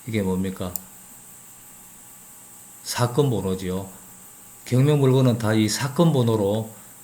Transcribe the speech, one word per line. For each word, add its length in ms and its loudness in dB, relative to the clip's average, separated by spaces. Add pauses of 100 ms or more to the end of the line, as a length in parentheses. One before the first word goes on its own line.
이게 140 -2
뭡니까? 520 -4 (2000)
사건 460 -2
번호지요. 580 -4 (800)
경매 300 2
물건은 420 4
다 160 -2
이 160 2
사건 420 0
번호로 580 0 (340)